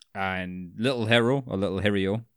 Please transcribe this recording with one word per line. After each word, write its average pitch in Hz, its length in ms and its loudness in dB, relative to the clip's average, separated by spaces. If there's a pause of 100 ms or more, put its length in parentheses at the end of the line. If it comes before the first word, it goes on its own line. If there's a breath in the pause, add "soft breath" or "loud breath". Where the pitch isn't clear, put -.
(160)
and 92 600 -6
Little 117 300 -2
Hero, 120 400 4
or 98 100 -4
Little 95 240 -2
Hirio, 101 440 2 (120)